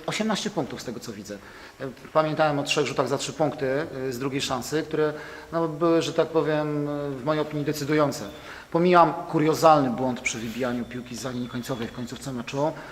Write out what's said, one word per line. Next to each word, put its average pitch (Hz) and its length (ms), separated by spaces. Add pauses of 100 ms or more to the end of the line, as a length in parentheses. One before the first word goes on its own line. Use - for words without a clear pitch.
osiemnaście 208 440
punktów 123 300
z - 40
tego, 117 160
co 117 120
widzę. 101 220 (460)
E, 135 80 (240)
pamiętałem 156 460
o 139 40
trzech 143 240
rzutach 135 220
za 135 100
trzy - 140
punkty, 139 340 (420)
e, 127 40
z 120 60
drugiej 139 220
szansy, 139 420
które, 151 300 (400)
no, 165 160
były, 165 340
że 143 100
tak 156 160
powiem, 151 600
e, 143 220
w 127 140
mojej 151 180
opinii 147 220
decydujące. 147 600 (460)
Pomijam 170 420
kuriozalny 151 800
błąd 120 300
przy - 180
wybijaniu 120 460
piłki 120 320
z 110 40
za 131 100
linii 123 180
końcowej 117 400
w - 40
końcówce 127 400
meczu. 139 400 (200)